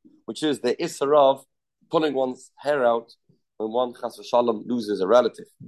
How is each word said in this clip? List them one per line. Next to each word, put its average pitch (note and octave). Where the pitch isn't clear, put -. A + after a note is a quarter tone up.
which -
is D3
the B2
Isser D3+
of C#3
pulling D#3
one's C3
hair C#3
out A#2
when A2
one, B2
chas A#2
v'shalom, A#2
loses G#2
a F#2
relative. A#2